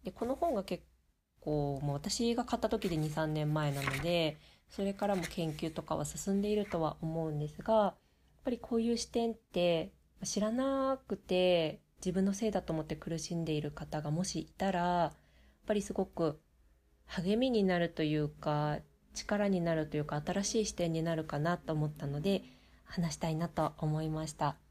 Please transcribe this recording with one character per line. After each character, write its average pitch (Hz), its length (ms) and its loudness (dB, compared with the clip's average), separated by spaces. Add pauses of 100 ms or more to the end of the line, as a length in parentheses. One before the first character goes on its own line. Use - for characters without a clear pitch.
で、 185 80 -8
こ - 140 -6
の 262 100 0
本 330 200 0
が 196 80 0
結 180 200 -6 (560)
構、 143 440 0
も 143 100 0
う - 20 0
私 233 380 0
が 240 120 0
買 233 120 -2
っ 233 40 -2
た 220 80 2
時 208 200 0
で 165 80 0
二、 156 120 0
三 156 240 -2
年 151 200 0
前 151 180 2
な 139 120 -2
の 139 80 0 (100)
で、 165 360 2 (320)
そ - 120 -6
れ 196 120 0
か 202 140 -2
ら 202 80 2
も 180 80 0
研 165 300 -4
究 160 160 -4
と 156 140 -8
か 156 120 -4
は 151 100 -4
進 196 300 -4
ん 202 60 2
で 208 80 0
い 214 60 2
る 208 100 2
と 170 160 -2
は 156 200 0
思 160 260 -2
う 160 40 -2
ん 151 60 -2
で 151 100 -2
す - 140 -12
が、 220 120 2
や 208 180 6
っ - 20 -18 (500)
ぱ 269 60 -2
り 240 80 -2
こ - 200 -2
う 226 40 4
い 233 100 2
う 233 60 2
視 - 140 -6
点 233 220 0
っ - 20 -6
て、 175 560 0 (280)
ま - 40 -10
あ、 - 20 -8
知 - 140 -2
ら 214 120 2
な 269 560 0
く 196 100 -4
て 180 640 4 (180)
自 185 120 -2
分 190 140 2
の 196 80 2
せ 220 140 -2
い 208 40 2
だ 190 120 0
と 165 100 -4
思 156 80 0
っ 151 40 -4
て 156 100 -4
苦 160 240 -6
し 170 160 -6
ん 165 100 0
で 160 80 0
い 151 80 0
る 147 100 -4
方 151 300 -6
が 151 80 -4
も 165 140 0
し 170 160 -4
い - 60 -6
た - 260 -2
ら、 175 100 0
や 175 320 2
っ - 0 - (540)
ぱ 214 80 0
り 202 80 0
す 196 100 -8
ご 190 140 0
く 160 320 0 (680)
励 190 300 0
み 262 140 4
に 214 120 4
な 185 160 4
る 170 100 2
と 165 140 -2
い 151 140 2
う 147 120 2
か、 151 500 0 (340)
力 208 340 0
に 190 140 2
な 165 140 2
る 156 120 0
と 151 100 -4
い 151 40 0
う 147 40 -2
か、 151 200 -4
新 196 180 -2
し 220 180 0
い 208 40 2
視 - 100 -6
点 170 160 0
に 160 120 0
な 165 120 0
る 156 80 -2
か 147 160 -4
な 170 180 2
と - 160 -6
思 151 140 0
っ - 20 -2
た 151 180 -8
の 143 140 -4
で、 196 220 2 (400)
話 165 320 -2
し - 20 -18
た 165 120 -2
い 160 60 0
な 165 140 -2
と 156 280 0
思 156 240 0
い 160 80 -2
ま 156 180 -4
し 151 60 -10
た。 151 240 -2 (120)